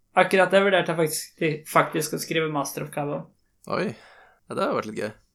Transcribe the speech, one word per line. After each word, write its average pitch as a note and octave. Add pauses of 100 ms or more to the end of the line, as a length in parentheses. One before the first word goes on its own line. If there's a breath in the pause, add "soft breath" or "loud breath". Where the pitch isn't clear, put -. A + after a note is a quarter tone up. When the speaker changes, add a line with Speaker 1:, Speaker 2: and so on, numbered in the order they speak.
(160)
Speaker 1:
Akkurat F3+
det F#3+
vurderte F#3
jeg E3
faktisk, D#3
faktisk D#3
å C3
skrive D#3+
masteroppgave D3
om. E3 (420)
Speaker 2:
Oi, - (560 soft breath)
ja, A#2
det B2
har B3
vært A2
litt G#2+
gøy. G#2+ (220)